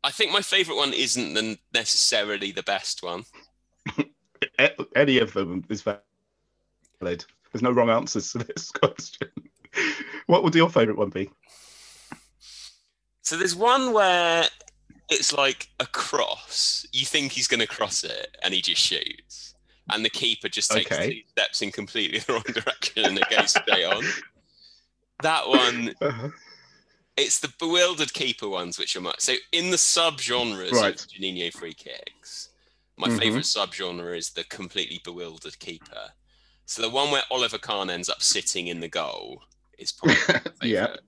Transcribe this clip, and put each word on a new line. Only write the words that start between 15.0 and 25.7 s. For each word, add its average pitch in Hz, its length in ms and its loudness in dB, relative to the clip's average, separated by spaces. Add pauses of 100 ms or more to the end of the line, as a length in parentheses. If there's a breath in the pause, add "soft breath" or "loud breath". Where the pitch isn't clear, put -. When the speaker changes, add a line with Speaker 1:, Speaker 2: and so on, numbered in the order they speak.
Speaker 1:
it's, 127 240 2
like, 135 360 0 (100)
a 127 80 -2
cross. - 1040 -2
You 131 120 -2
think 139 280 0
he's 127 160 -2
gonna 117 180 2
cross - 380 -2
it, - 380 -8
and 92 120 0
he 90 80 2
just 85 180 0
shoots. - 720 -2 (380)
And 107 120 -2
the 113 60 2
keeper 113 380 -2
just - 220 -2
takes 104 220 2
Speaker 2:
Okay. 98 180 0
Speaker 1:
two 113 180 -8
steps - 340 -2
in 101 100 -4
completely 98 460 -4
<laughs> - 80 -6
the 135 60 -2
wrong 113 140 0
direction, - 580 -2
and 95 140 2
it - 120 2
goes - 200 4
straight - 340 2
on. 101 200 0 (1160 soft breath)
That 160 260 2
one, 120 520 4